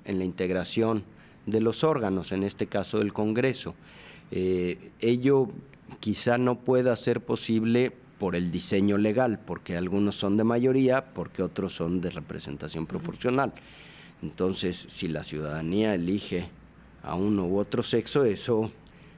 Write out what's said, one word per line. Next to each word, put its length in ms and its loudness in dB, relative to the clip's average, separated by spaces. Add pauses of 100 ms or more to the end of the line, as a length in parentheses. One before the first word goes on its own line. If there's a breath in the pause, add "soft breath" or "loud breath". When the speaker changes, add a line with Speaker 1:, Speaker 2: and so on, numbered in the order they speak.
Speaker 1:
en 120 -2
la 80 0
integración 800 0 (420 loud breath)
de 160 2
los 220 2
órganos, 480 0
en 120 0
este 240 -2
caso 320 -2
del 140 0
Congreso. 640 -2 (560 loud breath)
Eh, 600 -2 (100)
ello 480 4 (500)
quizá 380 0
no 220 2
pueda 360 4
ser 260 0
posible 680 2 (260)
por 180 -2
el 140 0
diseño 480 2
legal, 480 2
porque 300 -6
algunos 400 0
son 220 2
de 80 4
mayoría, 680 2
porque 300 -6
otros 320 -4
son 260 -2
de 80 -4
representación 760 -8
Speaker 2:
Ujú. 40 -16
Speaker 1:
proporcional. 640 -2 (680 loud breath)
Entonces, 640 -2
si 220 -6
la 140 -4
ciudadanía 720 -2
elige 540 -2 (560)
a 120 -6
uno 300 0
u 140 0
otro 240 -2
sexo, 400 2
eso, 480 0 (460 loud breath)